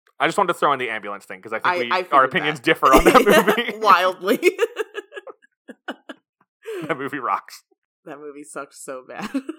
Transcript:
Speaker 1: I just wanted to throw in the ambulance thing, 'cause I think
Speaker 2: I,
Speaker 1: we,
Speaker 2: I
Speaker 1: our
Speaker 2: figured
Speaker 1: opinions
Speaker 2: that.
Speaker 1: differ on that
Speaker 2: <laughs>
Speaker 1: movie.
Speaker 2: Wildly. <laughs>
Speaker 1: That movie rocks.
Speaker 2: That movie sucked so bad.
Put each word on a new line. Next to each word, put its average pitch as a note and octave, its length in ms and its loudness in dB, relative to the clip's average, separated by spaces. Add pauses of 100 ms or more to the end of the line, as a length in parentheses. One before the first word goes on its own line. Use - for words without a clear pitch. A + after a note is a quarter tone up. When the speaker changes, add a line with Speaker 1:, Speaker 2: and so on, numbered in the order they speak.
(220)
Speaker 1:
I C#3+ 80 0
just D#3+ 80 -4
wanted F#3 160 2
to - 60 -6
throw D#3+ 120 2
in C3+ 80 -2
the A#2+ 100 -4
ambulance G2+ 360 -10
thing, F#2+ 160 -18
'cause G#2+ 100 -14
I A2 80 -4
think - 80 -8
Speaker 2:
I, F3+ 120 -2
Speaker 1:
we, A#2+ 120 -4
Speaker 2:
I F3+ 60 -2
Speaker 1:
our F#3 60 -4
Speaker 2:
figured C#3+ 260 2
Speaker 1:
opinions D3+ 320 -4
Speaker 2:
that. - 40 -6
Speaker 1:
differ D#3+ 280 2
on - 100 6
that D#4 540 6
Speaker 2:
<laughs> - 0 -
Speaker 1:
movie. A#3+ 220 -6
Speaker 2:
Wildly. F#3 600 2
<laughs> F4+ 100 2 (2500)
Speaker 1:
That - 100 -6
movie C#3 220 -8
rocks. G#2 440 -6 (420)
Speaker 2:
That D3 140 -18
movie D3 240 -18
sucked C#3+ 320 -16
so C3 320 -16
bad. D3+ 220 -14 (300)